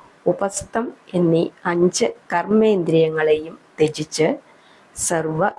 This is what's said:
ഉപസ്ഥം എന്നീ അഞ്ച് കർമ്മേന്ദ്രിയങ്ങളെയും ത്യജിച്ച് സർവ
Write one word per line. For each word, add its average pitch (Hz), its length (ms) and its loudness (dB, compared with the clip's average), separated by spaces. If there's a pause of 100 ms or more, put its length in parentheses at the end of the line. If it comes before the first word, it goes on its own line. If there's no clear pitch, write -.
(260)
ഉപസ്ഥം 196 680 -4 (220)
എന്നീ 170 340 2 (160)
അഞ്ച് 175 480 0 (200)
കർമ്മേന്ദ്രിയങ്ങളെയും 165 1300 2 (200)
ത്യജിച്ച് 156 580 0 (600)
സർവ 160 640 -2